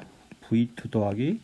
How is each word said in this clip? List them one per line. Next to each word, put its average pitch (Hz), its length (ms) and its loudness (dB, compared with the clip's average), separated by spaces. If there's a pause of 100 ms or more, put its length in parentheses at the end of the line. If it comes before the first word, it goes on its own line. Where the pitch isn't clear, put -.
(420)
브이 117 340 2
투 - 140 -10
더하기 110 540 0